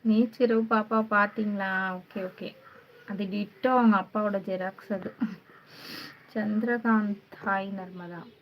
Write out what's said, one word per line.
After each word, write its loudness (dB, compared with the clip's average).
நேற்றிரவு 4
பாப்பா 2
பார்த்தீங்களா? 0
ஓகே, -10
ஓகே, -12
அது -4
டிட்டோ -2
அவங்க 6
அப்பாவோட -2
ஜெராக்ஸ் -6
அது. -10
சந்திரகாந்த், 0
ஹாய் -2
நர்மதா. -12